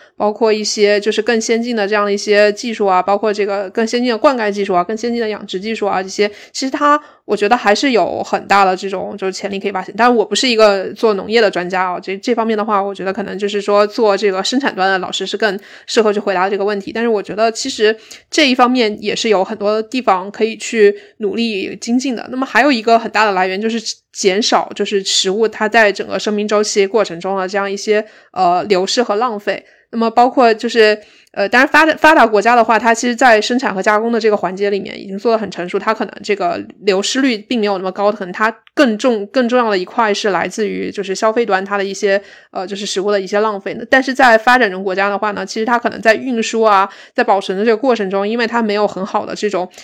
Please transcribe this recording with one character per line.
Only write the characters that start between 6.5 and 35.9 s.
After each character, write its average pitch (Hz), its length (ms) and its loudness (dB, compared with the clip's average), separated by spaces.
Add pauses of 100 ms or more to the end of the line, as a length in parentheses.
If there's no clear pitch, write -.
其 - 140 -8
实 262 60 -4
它， 294 280 2 (260)
我 208 100 -2
觉 - 140 -2
得 240 80 4
还 208 160 2
是 269 180 2
有 196 320 0
很 202 240 -4
大 196 160 4
的 190 120 4
这 190 140 -8
种 196 280 -8
就 190 100 -4
是 190 60 -4
潜 202 180 -8
力 196 80 -6
可 202 80 -6
以 196 40 -2
挖 185 120 -6
潜。 - 140 -14
但 247 180 6
我 214 80 4
不 196 100 -2
是 262 140 0
一 240 80 2
个 202 380 4
做 214 220 0
农 185 140 -6
业 226 120 4
的 196 100 4
专 180 160 -4
家 185 160 -2
啊， 180 160 -4
这， 190 180 -8
这 240 160 -2
方 226 140 0
面 220 100 0
的 208 60 -4
话， 208 180 0
我 196 140 -4
觉 185 80 -10
得 190 80 -4
可 196 120 -6
能 185 140 -8
就 202 120 -4
是 202 100 -4
说 202 260 2
做 208 300 0
这 196 160 0
个 185 120 -4
生 247 160 -2
产 - 140 -2
端 185 160 0
的 190 100 2
老 180 120 -6
师 - 140 -6
是 190 100 -6
更 202 240 -2 (260)
适 - 160 0
合 214 120 2
去 202 60 -2
回 202 140 -2
答 185 160 0
这 202 80 -2
个 196 60 -2
问 202 160 -2
题。 196 140 -10
但 226 100 -2
是 233 40 0
我 214 140 0
觉 175 140 -10
得 220 160 0
其 240 180 -8
实 220 260 0 (340)
这 311 200 2
一 254 60 4
方 247 160 4
面 226 320 0
也 208 100 -4
是 - 140 -4
有 196 160 2
很 208 140 -6
多 214 240 -2
地 240 200 -6
方 190 300 0
可 220 140 -2
以 220 100 -6
去 208 400 2 (220)
努 208 180 -4
力 220 400 -4
精 233 240 -2
进 262 160 -4
的。 - 160 -10
那 254 60 -8
么 262 80 -4
还 - 160 0
有 285 100 2
一 233 100 -2
个 226 160 4
很 226 140 -4
大 208 140 2
的 208 80 0
来 185 140 2
源 190 140 -4
就 226 80 -2
是 226 80 -2 (360)
减 196 280 -2
少， - 340 0
就 208 100 -2
是 202 180 -2
食 - 260 -2
物 214 180 0
它 214 200 -2
在 214 240 4
整 202 140 -8
个 196 140 -6
生 208 140 -4
命 208 140 -2
周 208 160 2
期 208 220 2
过 196 180 0
程 170 160 -6
中 185 180 -4
的 185 100 -4
这 196 100 -4
样 196 140 -2
一 196 40 -4
些， 214 300 -2 (260)
呃， 180 340 2
流 190 200 2
失 247 160 0
和 233 140 0
浪 220 240 -2
费。 - 260 -6 (260)
那 233 60 -6
么 226 120 0
包 240 180 6
括 247 240 4
就 220 160 -2
是， 214 320 4 (340)
呃， 196 140 -2
当 240 120 4
然 277 80 4
发 302 180 4
达， 311 100 2
发 311 200 6
达 277 100 8
国 214 160 2
家 233 140 4
的 233 80 6
话， 226 160 4
它 226 120 2
其 233 160 0
实 240 80 0
在 233 240 6
生 247 200 0
产 233 140 -2
和 190 80 -4
加 208 180 2
工 233 120 -2
的 233 80 0
这 220 80 0
个 208 80 4
环 190 200 -4
节 202 160 -2
里 202 80 -2
面 - 200 -10
已 - 60 -14
经 190 120 -10
做 226 140 0
得 220 60 4
很 214 140 -6
成 175 180 -8
熟， - 80 -4
它 208 160 0